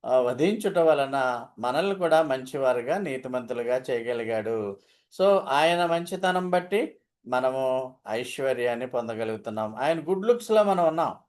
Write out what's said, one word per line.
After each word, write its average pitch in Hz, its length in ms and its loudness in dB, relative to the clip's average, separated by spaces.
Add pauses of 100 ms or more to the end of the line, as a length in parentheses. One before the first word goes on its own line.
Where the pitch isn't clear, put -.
ఆ, 127 120 4
వధించుట 170 600 0
వలన 135 680 2 (120)
మనల్ని 143 360 0
కూడా 165 280 4
మంచివారుగా, 131 760 0
నీతిమంతులుగా 127 800 -4 (140)
చేయగలిగాడు. 113 840 -4 (440)
So, 196 280 4
ఆయన 170 380 2
మంచితనం 180 640 0
బట్టి 180 460 0 (300)
మనము 131 680 0 (140)
ఐశ్వర్యాన్ని 120 760 -2
పొందగలుగుతున్నాం. 110 920 -4
ఆయన 160 240 0
గుడ్ 185 260 -2
లుక్స్‌లో 226 380 4
మనం 185 220 2
ఉన్నాం 156 300 0 (120)